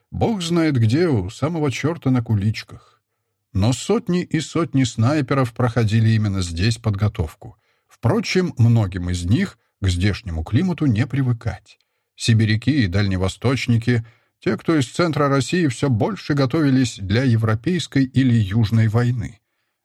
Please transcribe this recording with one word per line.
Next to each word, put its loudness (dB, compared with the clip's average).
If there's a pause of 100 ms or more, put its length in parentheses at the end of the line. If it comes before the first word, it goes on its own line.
(120)
бог -2
знает 0
где, 2
у 0
самого -4
черта -4
на 2
куличках. -4 (500)
Но 0
сотни -2
и -2
сотни -2
снайперов 0
проходили 2
именно 0
здесь -2
подготовку. -4 (300)
Впрочем, 0
многим 2
из -4
них 0 (240)
к 0
здешнему -2
климату 0
не 2
привыкать. -4 (360)
Сибиряки 2
и 0
дальневосточники, 0 (340)
те, -4
кто 0
из 0
центра 0
России, 0
все -2
больше -2
готовились 0
для -2
европейской 0
или 2
южной 2
войны. -2 (460)